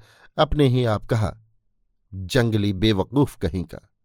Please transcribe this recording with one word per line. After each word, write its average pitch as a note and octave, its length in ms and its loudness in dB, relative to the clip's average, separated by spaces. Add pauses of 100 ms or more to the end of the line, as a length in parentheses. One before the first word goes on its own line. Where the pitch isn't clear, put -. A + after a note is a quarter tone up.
(380)
अपने D3 300 2
ही B2 180 2
आप G#2+ 200 -2
कहा, A2 320 -2 (760)
"जंगली G2+ 600 0
बेवकूफ G#2+ 640 0
कहीं F2 280 -4
का।" - 260 -16 (160)